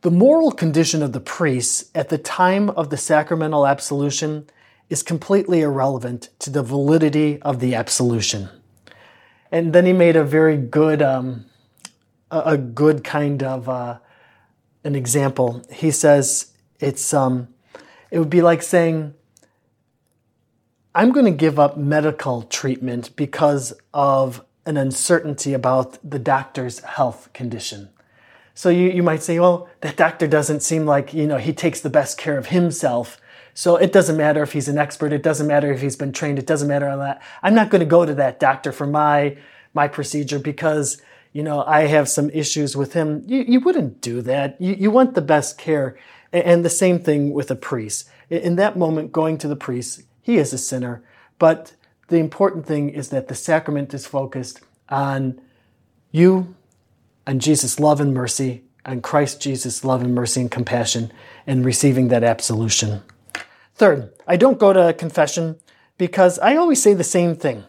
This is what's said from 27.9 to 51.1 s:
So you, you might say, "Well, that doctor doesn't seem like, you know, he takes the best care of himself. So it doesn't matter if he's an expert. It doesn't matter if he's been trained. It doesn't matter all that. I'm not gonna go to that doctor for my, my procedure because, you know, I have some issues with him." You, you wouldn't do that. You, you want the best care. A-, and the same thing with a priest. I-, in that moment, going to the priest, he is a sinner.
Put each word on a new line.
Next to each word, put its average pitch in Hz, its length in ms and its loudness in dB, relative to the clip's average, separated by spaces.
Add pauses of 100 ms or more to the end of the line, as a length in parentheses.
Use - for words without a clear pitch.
So - 160 -2
you, 180 220 4
you 180 120 0
might 160 200 0
say, 170 160 -2
"Well, 175 300 2 (120)
that 151 160 -8
doctor 165 300 2
doesn't 151 340 0
seem 160 240 -2
like, 143 300 0
you 156 120 -2
know, 147 120 -2
he 123 140 -4
takes 156 280 -4
the - 80 -6
best - 300 0
care - 180 -4
of 123 100 -6
himself. 143 720 -2 (360)
So 175 220 2
it 180 160 4
doesn't 165 240 6
matter 151 260 2
if 143 100 -4
he's 139 160 -4
an 147 100 -2
expert. 147 340 -2
It 147 100 -2
doesn't 151 240 0
matter 147 260 2
if 127 80 -4
he's 135 160 -4
been 139 160 -6
trained. 143 260 -4
It 135 80 -8
doesn't 143 220 -2
matter 143 200 -2
all 139 100 -6
that. 139 240 -8 (200)
I'm 196 120 2
not 214 160 4
gonna 185 140 4
go 170 200 6
to 151 100 -2
that 135 260 0
doctor 135 320 0
for 147 140 -6
my, 147 500 2 (360)
my 147 160 0
procedure 147 500 -6
because, 151 600 -4 (320)
you 147 100 -8
know, 147 220 -4
I 156 180 4
have 147 260 4
some 147 220 0
issues 147 460 -4
with 139 160 -4
him." 156 340 -2
You, 254 200 -2
you 247 140 4
wouldn't 262 400 -2
do 120 220 -8
that. 135 380 -4
You, 185 140 -2
you 196 160 0
want 254 240 4
the 175 80 0
best 147 340 0
care. 143 400 -4 (360)
A-, 175 140 0
and 170 180 4
the 170 60 2
same 180 280 2
thing 147 340 0
with 139 180 -4
a 131 60 -2
priest. 113 520 -8 (220)
I-, 165 40 -6
in 175 220 -2
that 202 200 2
moment, 160 360 -2
going 160 260 0
to 151 100 -6
the 143 80 -4
priest, 123 460 -10 (180)
he 233 160 0
is 147 160 0
a 131 60 -6
sinner. 123 440 -8 (360)